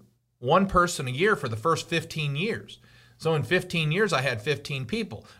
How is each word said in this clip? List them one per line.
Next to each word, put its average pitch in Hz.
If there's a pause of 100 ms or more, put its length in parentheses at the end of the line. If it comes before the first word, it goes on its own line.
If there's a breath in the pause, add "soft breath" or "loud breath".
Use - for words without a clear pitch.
(380)
one 165
person 170
a -
year 185
for 131
the 110
first 160
fifteen 156
years. 160 (400 soft breath)
So 160
in 147
fifteen 170
years, 202
I 131
had 123
fifteen 107
people. 214 (140 loud breath)